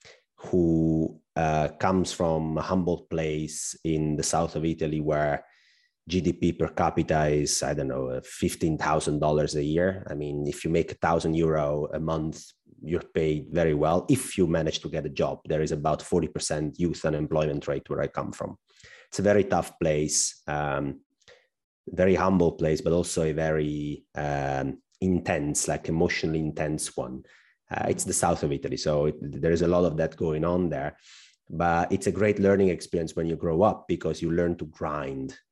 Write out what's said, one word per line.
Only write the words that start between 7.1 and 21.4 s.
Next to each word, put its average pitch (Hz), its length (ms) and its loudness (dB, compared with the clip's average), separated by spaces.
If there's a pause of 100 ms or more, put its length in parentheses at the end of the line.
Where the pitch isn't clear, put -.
is, 73 360 0
I 71 120 -2
don't 71 140 -2
know, 65 200 -4
uh, 64 160 -6
fifteen 82 540 -2
thousand 76 400 0
dollars 76 380 2
a 73 80 0
year. 90 440 0
I 78 60 -8
mean, 73 320 -4
if - 180 -6
you 80 60 -2
make 82 220 2
a - 40 -10
thousand 82 380 2
euro 76 580 0
a 78 80 -6
month, 80 420 -4 (400)
you're 82 320 -4
paid 78 360 0
very 82 240 2
well 78 340 2
if - 280 0
you 92 100 4
manage 80 340 0
to - 80 -10
get 76 180 -4
a 76 40 -4
job. 69 360 -2
There 78 160 0
is 76 100 -2
about 76 300 0
forty 82 260 0
percent 76 500 -4
youth 85 260 -2
unemployment 76 640 0
rate 69 200 -4
where 73 120 -4
I 71 80 -2
come - 240 -6
from. - 240 -10 (520)
It's - 100 -6
a 101 40 0
very 101 220 6
tough 90 340 0
place, 76 680 0
um, 71 540 -2 (880)